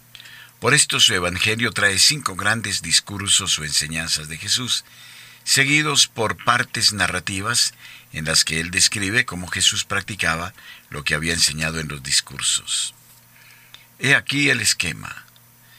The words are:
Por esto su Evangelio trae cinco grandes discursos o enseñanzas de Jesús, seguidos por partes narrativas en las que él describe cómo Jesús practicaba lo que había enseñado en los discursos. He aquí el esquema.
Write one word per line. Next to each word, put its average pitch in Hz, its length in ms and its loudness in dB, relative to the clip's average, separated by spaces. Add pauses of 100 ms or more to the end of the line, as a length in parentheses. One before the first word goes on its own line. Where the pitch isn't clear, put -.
(600)
Por 120 140 2
esto 139 260 4
su 117 140 6
Evangelio 98 580 0
trae 101 280 2
cinco 139 360 2
grandes 101 460 -2
discursos 98 800 0
o 76 40 -6
enseñanzas 78 640 -4
de 80 100 -10
Jesús, 110 460 -2 (600)
seguidos 147 640 4
por 104 360 -4
partes 120 480 2
narrativas 98 840 -2 (360)
en 80 140 -6
las 78 180 2
que 80 160 -2
él 85 120 -4
describe 101 540 2
cómo 90 220 -8
Jesús 95 380 0
practicaba 90 680 -4 (360)
lo 73 160 -10
que 78 80 -2
había 80 200 0
enseñado 80 460 0
en 78 80 -6
los 69 160 -10
discursos. - 920 -2 (1040)
He 135 140 2
aquí 139 360 2
el 120 100 2
esquema. 73 640 -2 (560)